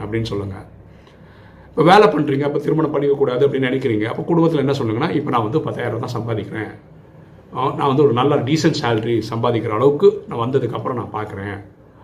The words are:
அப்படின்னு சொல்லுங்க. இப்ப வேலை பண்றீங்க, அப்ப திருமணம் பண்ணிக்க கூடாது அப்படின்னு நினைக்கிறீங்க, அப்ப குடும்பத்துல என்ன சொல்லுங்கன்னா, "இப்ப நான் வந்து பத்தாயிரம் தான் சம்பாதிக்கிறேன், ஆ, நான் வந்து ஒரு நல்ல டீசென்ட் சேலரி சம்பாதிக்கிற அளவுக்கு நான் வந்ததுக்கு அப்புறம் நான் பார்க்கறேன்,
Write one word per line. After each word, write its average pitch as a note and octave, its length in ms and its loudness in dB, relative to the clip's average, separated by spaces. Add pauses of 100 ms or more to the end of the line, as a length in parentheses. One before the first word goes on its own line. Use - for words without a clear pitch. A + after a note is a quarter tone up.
அப்படின்னு A2+ 180 -4
சொல்லுங்க. G2+ 420 -8 (1040)
இப்ப - 140 0
வேலை F3 240 8
பண்றீங்க, D3 340 0
அப்ப C#3+ 180 -2
திருமணம் D#3 320 0
பண்ணிக்க C#3+ 260 0
கூடாது C3 300 2
அப்படின்னு C#3 40 2
நினைக்கிறீங்க, C3 520 0
அப்ப D3 320 -2
குடும்பத்துல E3 200 4
என்ன C3+ 160 0
சொல்லுங்கன்னா, C3+ 440 -2
"இப்ப D3 140 -2
நான் A#2+ 140 2
வந்து B2 180 -2
பத்தாயிரம் A#2 380 -6
தான் A#2 220 -6
சம்பாதிக்கிறேன், A2+ 540 -6 (800)
ஆ, C#3 180 -2
நான் C#3+ 140 -2
வந்து C#3 160 4
ஒரு A#2+ 100 4
நல்ல C3 220 2
டீசென்ட் C#3+ 460 2
சேலரி A#2 480 0
சம்பாதிக்கிற A#2 400 -2
அளவுக்கு C#3+ 580 2
நான் A#2+ 220 -4
வந்ததுக்கு B2+ 220 0
அப்புறம் A#2+ 260 -4
நான் G#2 280 -6
பார்க்கறேன், G2+ 380 -10 (400)